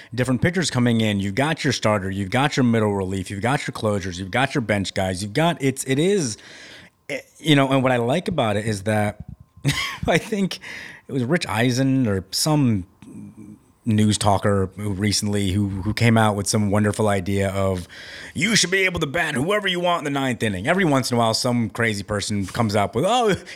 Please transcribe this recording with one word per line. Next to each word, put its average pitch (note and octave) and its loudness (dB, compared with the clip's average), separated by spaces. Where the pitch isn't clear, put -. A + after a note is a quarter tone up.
different B2 0
pitchers F3 0
coming A#2+ 2
in. G#2 2
You've G2 -4
got D3 -2
your C3+ 0
starter, G#2 0
you've F#2+ -4
got C#3 2
your C3 4
middle A2 4
relief, G2 -2
you've G2 -8
got C3 0
your C#3 -8
closers, G2 -2
you've F#2+ -8
got B2 0
your C#3+ 0
bench G2+ 0
guys, F#2+ -2
you've G#2 -6
got, D3 0
it's, C3+ -2
it C3+ 0
is, E3 0
it, C#3 -10
you D#3 4
know, C3+ 4
and C3+ 2
what B2+ 4
I B2 2
like B2+ 0
about A#2+ 0
it G#2+ -4
is G2+ -4
that G#2+ 0
<laughs> - -4
I F#3 4
think G3 -2
it - -10
was C3 0
Rich D#3+ -2
Eisen B2+ 2
or F#2+ 0
some B2 2
news G#2+ 4
talker G2 2
who G#2 -6
recently G2+ 0
who, G2+ 0
who G2 -4
came A2+ 4
out G#2+ 4
with G2+ -4
some G#2+ 0
wonderful G#2 2
idea G2 0
of, F#2+ -2
"You G#3 -2
should F3 2
be G3 0
able F#3 -2
to D#3 -2
bat D3+ -4
whoever G3 -2
you F3+ -2
want F3 0
in D3 -10
the C#3+ -2
ninth B2+ -2
inning." G2+ -2
Every F#3 2
once C#3 2
in B2 0
a - 2
while, A2+ 4
some A#2+ 0
crazy G#2+ -2
person G2+ -2
comes G#2+ 0
up G2+ 0
with, C#3 0
"Oh, A3+ 2